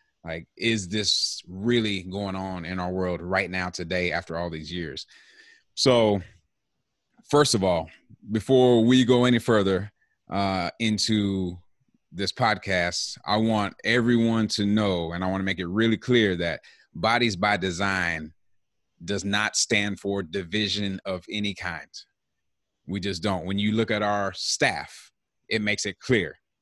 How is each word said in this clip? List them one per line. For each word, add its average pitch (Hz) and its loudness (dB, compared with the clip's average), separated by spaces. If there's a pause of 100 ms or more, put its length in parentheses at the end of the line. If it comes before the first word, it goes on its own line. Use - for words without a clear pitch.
(240)
like, 82 -10
is 110 -2
this - -2
really 104 0
going 95 -6
on 95 -6
in 92 -6
our 90 -4
world 92 -2
right 95 0
now 90 -4
today 90 -2
after 82 -4
all 85 -4
these 80 -10
years? 82 -8 (680)
So, 110 4 (1080)
first 143 4
of 101 2
all, 85 2 (440)
before 123 6
we 127 6
go 123 4
any 123 4
further, 101 2 (360)
uh, 95 -2 (100)
into 101 0 (540)
this 95 -4
podcast, 95 -2
I 104 0
want 110 0 (100)
everyone 113 2
to 104 -2
know, 98 0
and 87 -4
I 92 0
wanna 95 -2
make 92 -2
it 87 -4
really 110 2
clear 110 2
that 85 -2 (320)
Bodies 110 2
by 104 2
Design 87 -2 (720)
does 92 -4
not 104 -2
stand 104 0
for 98 -4
division 98 -4
of 92 -6
any 104 -4
kind. 82 -10 (960)
We 98 -6
just 92 -6
don't. 92 -4
When 101 -2
you 107 0
look 110 0
at 104 -2
our 101 -2
staff, - -4 (360)
it 107 -2
makes 104 -2
it 95 -8
clear, 92 0 (260)